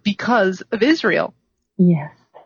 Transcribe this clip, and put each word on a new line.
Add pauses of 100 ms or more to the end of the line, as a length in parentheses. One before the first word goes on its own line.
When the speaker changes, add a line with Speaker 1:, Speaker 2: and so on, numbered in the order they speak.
Speaker 1:
because
of
Israel. (440)
Speaker 2:
Yes.
Speaker 1:
<laughs> (260)